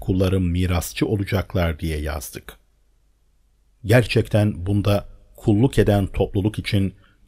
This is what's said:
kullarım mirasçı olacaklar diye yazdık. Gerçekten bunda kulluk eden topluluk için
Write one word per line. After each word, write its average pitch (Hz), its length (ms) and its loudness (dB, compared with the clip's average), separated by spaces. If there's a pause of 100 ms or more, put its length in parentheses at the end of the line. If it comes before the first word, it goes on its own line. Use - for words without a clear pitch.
kullarım 92 500 0
mirasçı 90 560 -2
olacaklar 90 760 -2
diye 78 200 -4
yazdık. - 560 -10 (1300)
Gerçekten 107 800 2
bunda 101 420 0 (280)
kulluk 113 420 2
eden 101 280 4
topluluk 104 520 -2
için 98 360 -2 (340)